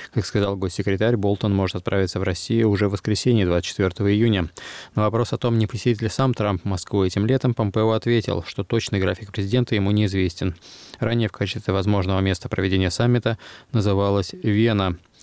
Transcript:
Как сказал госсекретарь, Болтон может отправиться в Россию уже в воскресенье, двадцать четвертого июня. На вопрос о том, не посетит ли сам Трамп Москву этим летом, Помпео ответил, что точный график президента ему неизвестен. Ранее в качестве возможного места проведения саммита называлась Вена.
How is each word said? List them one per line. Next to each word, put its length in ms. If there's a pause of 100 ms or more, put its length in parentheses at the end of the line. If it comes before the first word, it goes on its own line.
(140)
Как 120
сказал 320
госсекретарь, 580
Болтон 400
может 220
отправиться 420
в 40
Россию 460
уже 200
в 20
воскресенье, 540
двадцать 240
четвертого 420
июня. 380 (440)
На 100
вопрос 280
о 60
том, 200
не 100
посетит 340
ли 80
сам 240
Трамп 320
Москву 400
этим 200
летом, 280
Помпео 380
ответил, 540
что 200
точный 340
график 380
президента 380
ему 160
неизвестен. 640 (420)
Ранее 300
в 40
качестве 400
возможного 500
места 280
проведения 400
саммита 480 (340)
называлась 640
Вена. 640 (260)